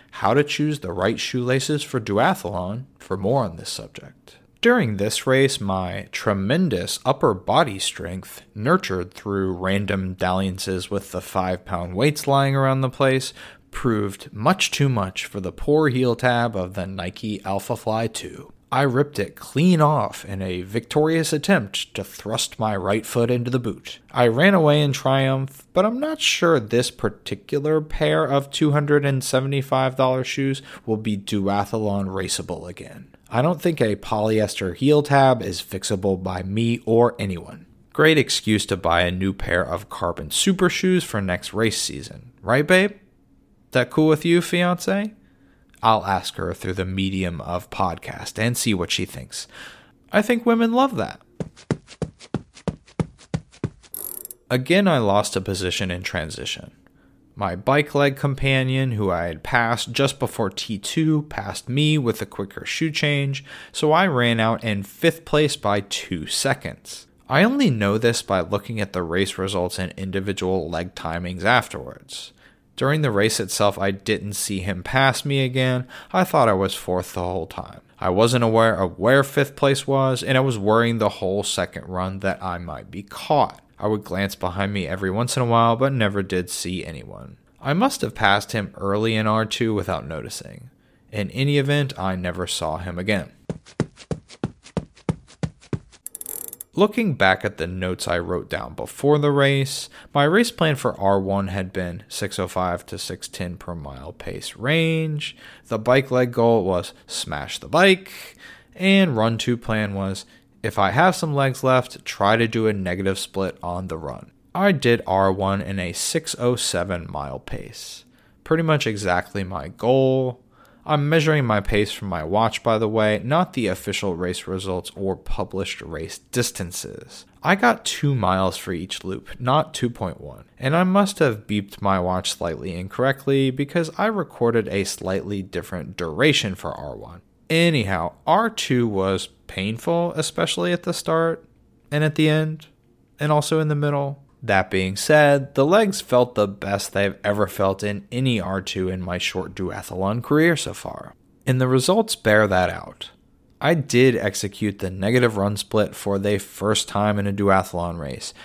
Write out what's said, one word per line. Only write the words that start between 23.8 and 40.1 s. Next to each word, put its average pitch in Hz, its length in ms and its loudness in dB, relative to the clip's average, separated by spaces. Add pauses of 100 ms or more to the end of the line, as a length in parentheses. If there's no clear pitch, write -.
I 123 160 4
ran 147 260 6
away 151 280 6
in 143 100 2
triumph, 135 800 0
but 185 140 4
I'm 233 160 -2
not 311 180 -2
sure 165 400 4
this 113 320 0
particular 143 880 -2
pair 156 460 0
of 139 260 0
two 151 200 2
hundred 147 340 4
and 135 180 0
seventy-five 131 720 0
dollar 131 300 2
shoes 135 360 -2 (240)
will 110 120 0
be 110 200 -4
duathlon 101 880 0
raceable 90 600 -6
again. - 460 -18 (160)
I 117 120 2
don't 160 180 0
think 165 180 0
a 107 160 2
polyester 107 800 0
heel 147 280 4
tab 135 400 4
is 90 180 -6
fixable 95 600 -2
by 92 200 -4
me 113 440 0
or 113 340 6
anyone. - 480 -8 (260)
Great 151 240 6
excuse 107 500 2
to 101 100 -2
buy 85 240 2
a 90 100 2
new 95 220 0
pair 90 300 0
of 87 260 -6
carbon 85 420 -4